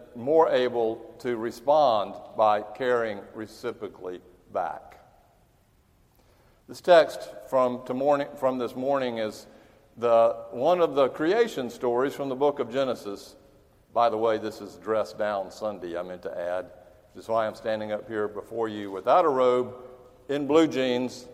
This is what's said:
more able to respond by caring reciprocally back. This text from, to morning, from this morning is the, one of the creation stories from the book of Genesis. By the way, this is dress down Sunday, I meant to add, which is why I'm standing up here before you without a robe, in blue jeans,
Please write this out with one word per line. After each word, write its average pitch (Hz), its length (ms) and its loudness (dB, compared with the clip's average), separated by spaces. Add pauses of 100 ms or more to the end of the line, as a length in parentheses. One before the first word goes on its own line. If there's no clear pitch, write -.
(160)
more 143 340 4
able 117 680 0
to 123 160 -4
respond 113 800 2 (220)
by 107 240 4
caring 117 580 -2 (140)
reciprocally 104 880 -10 (320)
back. 87 440 -6 (1700)
This 123 100 -16
text 170 400 6 (300)
from, 123 360 2
to 127 80 -6
morning, 143 340 2 (100)
from 131 200 0
this 120 200 -6
morning 127 400 -2
is 110 280 -6 (520)
the, 117 400 6 (140)
one 156 280 2
of 156 160 2
the 139 140 4
creation 165 600 0
stories 127 440 0
from 139 160 -6
the 131 60 -4
book 143 240 2
of 117 120 -4
Genesis. 113 640 -6 (580)
By 117 140 4
the 110 100 0
way, 110 200 2
this 107 240 -8
is 101 140 -14
dress 107 360 -2
down 104 400 -4
Sunday, 90 460 -8
I 87 60 -6
meant 90 180 -12
to - 160 -8
add, 87 340 -6 (400)
which - 120 -20
is - 40 -18
why 113 180 0
I'm 104 100 -6
standing 107 360 -6
up 107 160 -6
here 104 220 -2
before 110 400 -6
you 104 220 -8
without 123 340 2
a 156 40 2
robe, 123 440 2 (560)
in 143 180 -4
blue 156 200 6
jeans, 127 680 -2